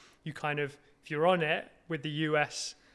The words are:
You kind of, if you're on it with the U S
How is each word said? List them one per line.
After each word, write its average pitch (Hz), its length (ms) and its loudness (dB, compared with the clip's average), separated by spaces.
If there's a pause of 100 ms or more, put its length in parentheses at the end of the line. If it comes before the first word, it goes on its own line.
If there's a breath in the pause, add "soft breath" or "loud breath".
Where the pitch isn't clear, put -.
(240 loud breath)
You 156 100 -8
kind 147 260 -2
of, 139 160 -4 (260 soft breath)
if - 80 -20
you're 151 160 2
on 180 180 6
it 160 280 -2 (160)
with 160 140 -4
the 156 80 -6
U 151 260 0
S - 400 -2 (180 soft breath)